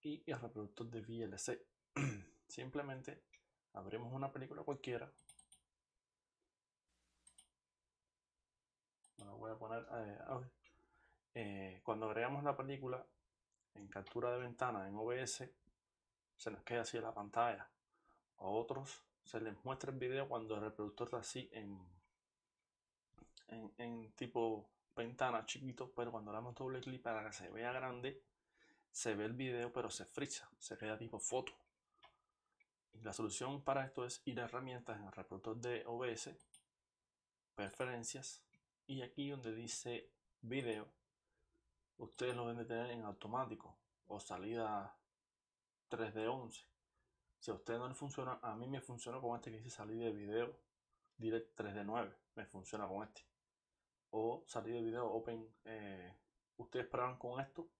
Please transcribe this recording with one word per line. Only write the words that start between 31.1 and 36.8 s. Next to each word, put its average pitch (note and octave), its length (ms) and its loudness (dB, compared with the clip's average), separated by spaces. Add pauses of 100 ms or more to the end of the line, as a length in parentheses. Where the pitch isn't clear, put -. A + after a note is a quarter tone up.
foto. - 340 2 (1400)
Y A2 100 -14
la G#2+ 120 -2
solución B2+ 500 0
para C3+ 220 6
esto B2+ 180 -2
es B2 220 -2
ir B2 160 2
a A#2+ 40 2
herramientas B2 540 -4
en G2+ 60 -8
el F#2+ 60 -10
reproductor G2 460 -4
de A#2+ 280 0
O A#2 140 -2
B B2 120 2
S, - 240 -4 (1200)